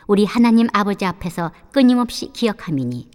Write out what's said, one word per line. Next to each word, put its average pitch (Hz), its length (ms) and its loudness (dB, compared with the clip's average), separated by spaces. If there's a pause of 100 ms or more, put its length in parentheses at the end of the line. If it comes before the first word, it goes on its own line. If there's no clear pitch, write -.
우리 202 180 2
하나님 233 480 2
아버지 202 320 -2
앞에서 175 480 -6 (200)
끊임없이 247 600 2
기억함이니 135 840 -6